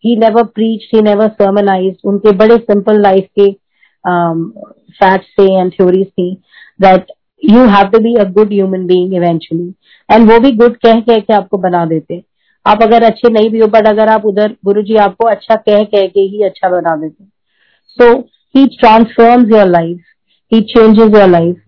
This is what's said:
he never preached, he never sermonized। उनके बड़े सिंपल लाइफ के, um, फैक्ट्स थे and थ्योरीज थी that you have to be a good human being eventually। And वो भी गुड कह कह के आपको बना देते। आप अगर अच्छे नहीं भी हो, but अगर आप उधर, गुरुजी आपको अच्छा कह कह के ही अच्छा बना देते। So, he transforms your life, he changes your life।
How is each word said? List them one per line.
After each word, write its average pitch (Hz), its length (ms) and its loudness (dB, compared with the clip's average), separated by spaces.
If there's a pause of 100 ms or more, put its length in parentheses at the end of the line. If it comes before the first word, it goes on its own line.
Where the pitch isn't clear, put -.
he 233 120 0
never 226 240 0
preached, 220 560 -4
he 214 40 2
never 214 260 0 (120)
sermonized। 196 640 -2
उनके 202 280 0
बड़े 220 240 2
सिंपल 214 440 -2
लाइफ 190 240 0 (140)
के, 202 80 2 (640)
um, 165 400 -4 (400)
फैक्ट्स 190 380 -2 (120)
थे 190 220 2
and 180 80 -4
थ्योरीज 185 360 -2
थी 185 360 -8 (400)
that 190 180 4 (500)
you 233 100 4
have 202 300 2
to 226 80 2
be 233 180 -2
a 208 80 0
good 196 240 -2
human 190 320 -4
being 180 280 -2
eventually। 175 640 -6 (380)
And 220 220 4
वो 233 80 4
भी 269 120 0
गुड 240 240 0
कह 226 240 0
कह 226 180 -2
के 214 160 -4
आपको 196 240 -4
बना 180 280 -4
देते। 160 360 -8 (440)
आप 214 160 0
अगर 226 200 2
अच्छे 226 300 0
नहीं 220 180 0
भी 226 80 -6
हो, 220 80 2
but 214 220 0
अगर 214 200 0
आप 214 160 -2
उधर, 214 400 -4
गुरुजी 208 320 -2
आपको 208 300 0
अच्छा 214 280 -2
कह 214 300 0
कह 202 220 -2
के 185 140 -4
ही 196 220 -4
अच्छा 190 260 -4
बना 170 280 -4
देते। 156 280 -14 (760)
So, 240 220 2 (340)
he 269 100 4 (180)
transforms 233 640 2
your 208 200 2
life, 175 320 -2 (560)
he 226 80 2 (140)
changes 220 320 4
your 202 240 4
life। 170 220 0 (120)